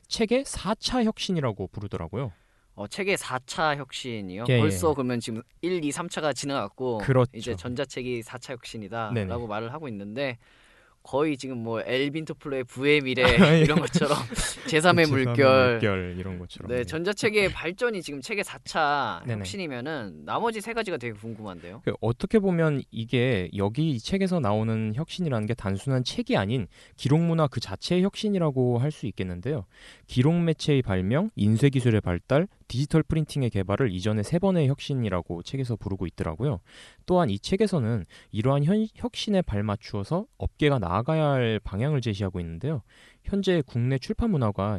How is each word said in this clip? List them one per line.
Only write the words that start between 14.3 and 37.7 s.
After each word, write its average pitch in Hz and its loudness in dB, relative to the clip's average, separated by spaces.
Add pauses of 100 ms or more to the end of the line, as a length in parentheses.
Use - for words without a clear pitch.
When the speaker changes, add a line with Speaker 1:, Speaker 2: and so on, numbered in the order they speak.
Speaker 2:
<laughs> - -8
제삼의 165 6
Speaker 1:
제삼의 - 4
Speaker 2:
물결. 131 6
Speaker 1:
물결 95 0
이런 92 -8
것처럼. - -12
Speaker 2:
네, 123 -2
Speaker 1:
예. 120 -2
Speaker 2:
전자책의 196 0
발전이 196 -4
지금 143 -10
책의 202 -4
사 - -10
차 139 0
Speaker 1:
네네. 110 -4
Speaker 2:
혁신이면은 123 -8
나머지 196 -2
세 226 -10
가지가 214 -4
되게 120 -6
궁금한데요. 104 -12
Speaker 1:
그 110 0
어떻게 123 0
보면 165 2 (100)
이게 113 0
여기 110 0
이 127 -2
책에서 185 -2
나오는 110 0
혁신이라는 135 -2
게 113 -2
단순한 120 -2
책이 233 0
아닌 104 0 (300)
기록 147 4
문화 165 2
그 120 -4
자체의 175 -2
혁신이라고 151 0
할 143 0
수 - -10
있겠는데요. 95 -4 (400)
기록 143 4
매체의 156 2
발명, 110 0
인쇄 110 4
기술의 120 4
발달, 127 0 (220)
디지털 147 2
프린팅의 147 -2
개발을 98 0
이전에 104 0
세 156 0
번의 175 2
혁신이라고 98 -2
책에서 123 -4
부르고 95 -4
있더라고요. 90 -4 (460)
또한 175 4
이 139 -2
책에서는 139 0 (280)